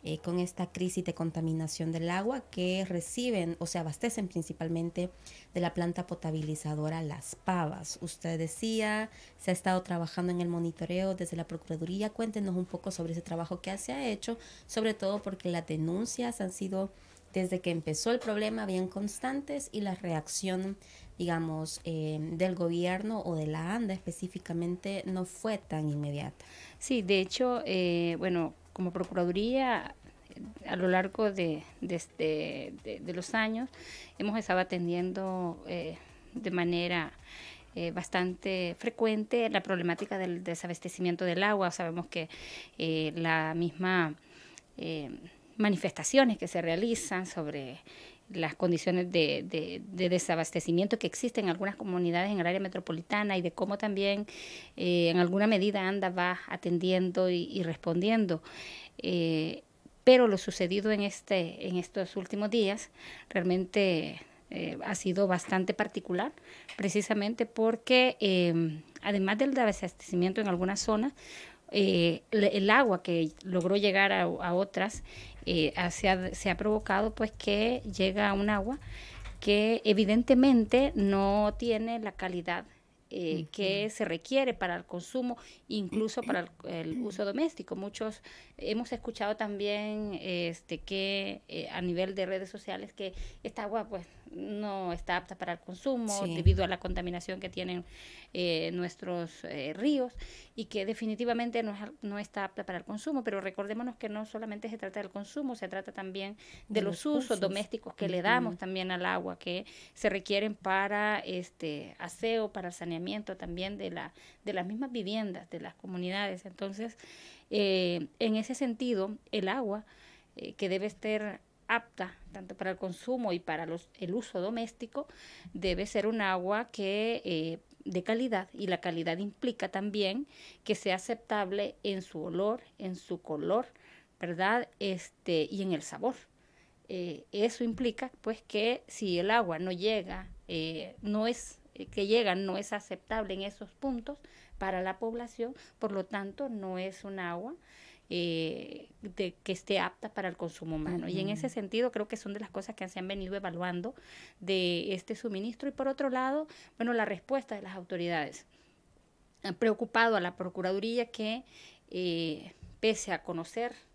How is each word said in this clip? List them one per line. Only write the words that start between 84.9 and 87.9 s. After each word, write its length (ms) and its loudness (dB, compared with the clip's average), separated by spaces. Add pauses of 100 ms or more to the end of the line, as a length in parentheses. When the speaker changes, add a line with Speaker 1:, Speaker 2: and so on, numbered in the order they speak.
Speaker 2:
incluso 540 -2
para 180 0
el, 80 -6 (220)
el 320 -4
uso 240 -2
doméstico. 500 -2
Muchos 460 -6 (340)